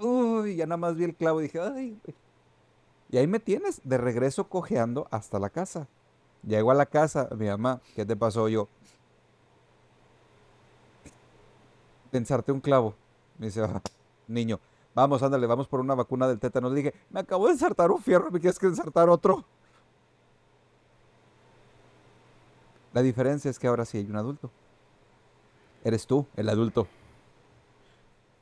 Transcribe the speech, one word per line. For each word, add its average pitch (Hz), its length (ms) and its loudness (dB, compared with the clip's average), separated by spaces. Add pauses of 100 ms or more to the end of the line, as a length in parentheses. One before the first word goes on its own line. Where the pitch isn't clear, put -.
"Uy", 226 560 0
ya 160 100 -2
nada 165 120 -4
más 170 180 -2
vi 170 80 -2
el 165 100 -4
clavo 160 260 0
y 156 40 -4
dije, 165 160 -8
"Ay, 240 440 -8
güey". - 120 -16 (920)
Y 123 80 0
ahí 135 80 4
me 214 140 0
tienes, 311 440 -4
de 131 140 0
regreso 127 500 -2
cojeando 127 640 -2
hasta 107 280 -6
la 98 120 -4
casa. 165 380 -8 (580)
Llego 107 240 2
a 131 40 6
la 143 120 4
casa, 151 500 2
mi 107 100 -2
mamá, 113 340 -2 (140)
"¿Qué 107 120 -4
te 110 100 -2
pasó?". 110 320 0
Yo, 110 200 0 (3500)
"Te 131 80 -2
ensarté 123 340 -2
un 135 80 -2
clavo". 123 340 2 (440)
Me 110 80 -10
dice, 110 160 -4
"Ah, 101 180 -2 (480)
niño, 113 320 -2 (340)
vamos, 131 280 4
ándale, 135 240 2
vamos 120 220 0
por 131 120 -2
una 135 140 0
vacuna 127 340 0
del 123 120 0
tétano". 123 300 -2
Le 135 60 -2
dije, 143 180 -2 (160)
"Me 190 100 -8
acabo 190 260 0
de 349 60 6
ensartar 240 380 2
un 349 120 0
fierro, 185 280 4
¿me 175 100 -2
quieres 180 180 0
que 190 80 0
ensartar 170 420 4
otro?". 180 360 4 (3500)
La 123 100 0
diferencia 131 480 0
es 120 80 -10
que - 100 -4
ahora 120 160 0
sí 113 140 -8
hay 101 80 -6
un 104 100 -8
adulto. 123 340 -8 (1300)
Eres 113 220 -2
tú, 139 200 2 (100)
el 107 120 -2
adulto. 110 380 0 (1600)